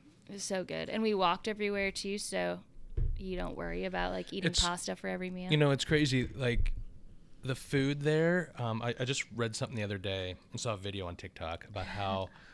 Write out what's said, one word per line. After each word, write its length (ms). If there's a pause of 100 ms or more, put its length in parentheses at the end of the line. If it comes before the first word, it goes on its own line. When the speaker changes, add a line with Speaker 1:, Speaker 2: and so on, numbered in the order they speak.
(280)
Speaker 1:
It 40
was 100
so 220
good. 240
And 140
we 120
walked 340
everywhere, 420
too, 280
so 420 (580)
you 180
don't 200
worry 280
about, 280
like, 200
eating 180
Speaker 2:
It's, 140
Speaker 1:
pasta 320
for 120
every 220
meal. 200
Speaker 2:
you 60
know, 140
it's 140
crazy. 500
Like, 380 (720)
the 100
food 480
there, 560
um, 240
I, 180
I 40
just 200 (100)
read 220
something 200
the 60
other 160
day 380 (160)
and 80
saw 140
a 20
video 300
on 100
TikTok 520
about 180
how, 420 (260)